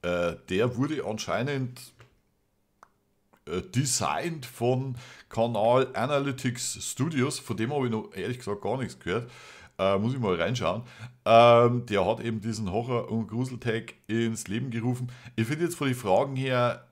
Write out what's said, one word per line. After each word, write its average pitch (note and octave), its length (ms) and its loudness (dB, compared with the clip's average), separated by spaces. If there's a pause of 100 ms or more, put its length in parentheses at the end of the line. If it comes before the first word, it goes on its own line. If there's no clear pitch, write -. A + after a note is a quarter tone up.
Äh, F2 340 0 (120)
der G#2+ 300 0
wurde D3 280 -2
anscheinend, B2 840 -4 (1500)
äh, E2+ 160 -4
designt B2 840 -2
von B2+ 500 -2 (320)
Kanal A#2 680 2
Analytics C3 880 -2 (100)
Studios. C3+ 480 -2
Von G2+ 200 -8
dem A2+ 160 -2
hab C#3 100 0
ich A#2+ 80 0
noch G#2+ 240 -4
ehrlich A2 220 -6
gesagt G2+ 240 -6
gar A2 160 -2
nichts A#2+ 200 -6
gehört. A#2+ 320 -4 (480)
Äh, G2 200 2
muss A#2 160 0
ich C#3 80 -6
mal F#2+ 140 2
reinschauen. G2+ 480 0 (420)
Ähm, A#2 640 8
der G2 180 2
hat A2+ 160 0
eben A2+ 180 -4
diesen G#2+ 320 -4
Horror- A#2 400 -2
und A2 160 -2
Gruseltag A#2 680 -4 (120)
ins A2+ 400 -2
Leben A#2+ 220 -4
gerufen. B2 420 -4 (240)
Ich A2+ 100 2
finde D#3 200 -2
jetzt E3+ 100 -4
von C#3+ 120 -2
den B2 100 0
Fragen A#2+ 400 2
her B2 540 0